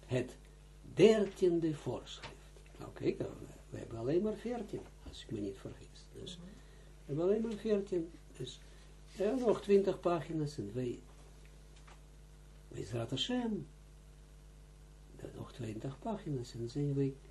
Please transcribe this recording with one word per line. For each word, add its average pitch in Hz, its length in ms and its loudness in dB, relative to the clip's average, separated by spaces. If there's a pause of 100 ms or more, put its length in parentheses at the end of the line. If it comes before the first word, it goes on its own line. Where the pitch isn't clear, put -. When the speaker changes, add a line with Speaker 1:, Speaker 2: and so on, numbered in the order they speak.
Speaker 1:
het 127 320 0 (560)
dertiende 180 840 8
voorschrift. - 580 -6 (460)
Nou, - 140 -10
kijk, - 260 -2
dan, - 80 -2 (420)
we - 80 -8
hebben 117 200 -8
alleen 139 240 4
maar 214 160 0
veertien, 226 440 -4 (260)
als - 160 -12
ik - 80 -10
me 110 80 -4
niet 98 180 -4
vergis. - 560 -14
Dus, - 240 -12
Speaker 2:
Mhm. 170 80 -14
Speaker 1:
we - 600 -18
hebben 151 200 2
alleen 214 160 6
maar 226 120 0
veertien. 196 560 2 (280)
Dus, - 220 -8 (580)
ja, 214 180 4
nog 233 260 6
twintig 196 380 8
pagina's 160 580 2
en 104 160 -4
wij, 127 260 -2 (1700)
Bezrat 117 420 -4
Hashem, 220 580 0 (1500)
dat - 200 -8
nog 107 180 -8
twintig 110 460 -6
pagina's 151 540 -4
en 117 160 -4
zijn 143 240 0
wij, 135 220 2 (160)